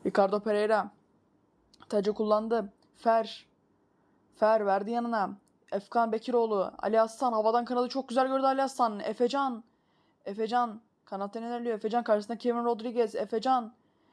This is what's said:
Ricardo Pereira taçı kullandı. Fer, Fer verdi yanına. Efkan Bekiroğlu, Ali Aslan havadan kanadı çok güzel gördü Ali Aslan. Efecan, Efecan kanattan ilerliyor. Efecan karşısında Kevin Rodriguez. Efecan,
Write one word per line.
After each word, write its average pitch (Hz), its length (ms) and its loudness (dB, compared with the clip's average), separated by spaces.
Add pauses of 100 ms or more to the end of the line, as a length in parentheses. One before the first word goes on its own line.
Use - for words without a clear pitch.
Ricardo 196 340 2
Pereira 208 500 0 (960)
taçı 208 240 0
kullandı. 214 600 -2 (240)
Fer, 226 500 0 (920)
Fer 220 300 4
verdi 196 240 2
yanına. 233 400 -2 (420)
Efkan 226 400 0
Bekiroğlu, 226 680 0
Ali 220 220 2
Aslan 226 320 0
havadan 226 320 2
kanadı 247 240 0
çok 262 200 -6
güzel 262 200 2
gördü 269 180 0
Ali 269 160 2
Aslan. 233 380 -2
Efecan, 240 640 -2 (600)
Efecan 220 560 -2 (240)
kanattan 202 380 -8
ilerliyor. 240 340 -4
Efecan 220 280 -2
karşısında 214 340 0
Kevin 240 260 0
Rodriguez. 233 500 0
Efecan, 226 580 -2 (400)